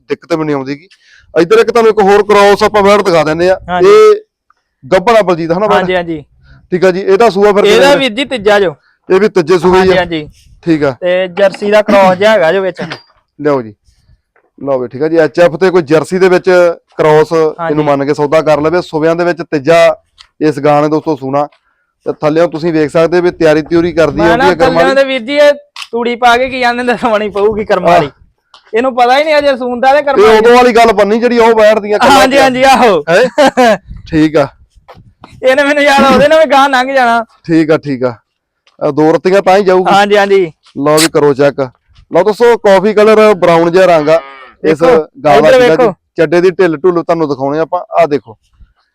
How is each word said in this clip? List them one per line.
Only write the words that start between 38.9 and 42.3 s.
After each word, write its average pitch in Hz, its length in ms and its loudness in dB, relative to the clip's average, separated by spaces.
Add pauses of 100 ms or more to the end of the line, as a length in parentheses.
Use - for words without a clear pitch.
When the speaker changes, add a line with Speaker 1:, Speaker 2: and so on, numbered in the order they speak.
Speaker 1:
ਦੋ 156 220 2
ਰਤੀਆਂ 190 280 0
ਤਾਂ 190 160 2
ਹੀ 208 60 0
ਜਾਊਗੀ। 185 300 0
Speaker 2:
ਹਾਂਜੀ, 202 240 2
ਹਾਂਜੀ। 196 340 0 (260)
Speaker 1:
ਲਓ 147 200 0
ਵੀ, 160 160 0
ਕਰੋ 147 200 2
ਚੈੱਕ। 143 260 -2 (540)
ਲਓ 165 100 2
ਦੋਸਤੋ, 226 340 0